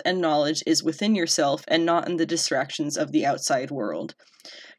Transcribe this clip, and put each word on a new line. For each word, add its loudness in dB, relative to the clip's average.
and 0
knowledge 2
is 2
within 2
yourself 2
and 2
not 2
in -2
the 2
distractions -2
of -2
the 2
outside 0
world. -6